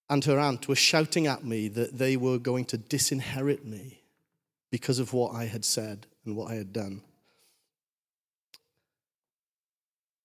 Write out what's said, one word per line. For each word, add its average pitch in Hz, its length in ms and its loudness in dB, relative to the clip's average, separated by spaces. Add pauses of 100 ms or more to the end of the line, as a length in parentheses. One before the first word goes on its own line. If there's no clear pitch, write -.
and 143 180 4
her 143 120 6
aunt 143 300 2
were 135 80 2
shouting 160 500 4
at 139 180 -2
me 113 260 -2
that 117 280 -2
they 131 180 2
were 127 220 2
going 123 280 0
to 123 120 -4
disinherit 135 880 -2
me 110 380 -12 (680)
because 123 300 0
of 123 140 -2
what 123 200 2
I 117 120 -4
had 110 200 -6
said 107 400 -4 (200)
and 107 100 -6
what 107 160 -6
I 117 40 -4
had 101 180 -8
done. 98 280 -6 (3250)